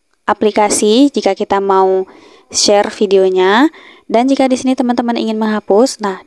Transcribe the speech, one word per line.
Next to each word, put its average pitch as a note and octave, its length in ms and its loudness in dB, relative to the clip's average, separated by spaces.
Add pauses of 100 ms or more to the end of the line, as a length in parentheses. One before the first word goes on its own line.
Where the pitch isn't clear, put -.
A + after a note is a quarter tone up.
(240)
aplikasi G#3+ 840 0
jika G3 240 -2
kita G3 320 -4
mau F#3+ 400 0 (480)
share G#3 400 0
videonya. F#3+ 800 2 (320)
Dan A#3+ 240 0
jika C4+ 160 0
di B3+ 160 -2
sini C4 160 -2
teman-teman A#3+ 400 -2
ingin A3 240 -4
menghapus, G#3+ 640 0
nah, F#3+ 220 -6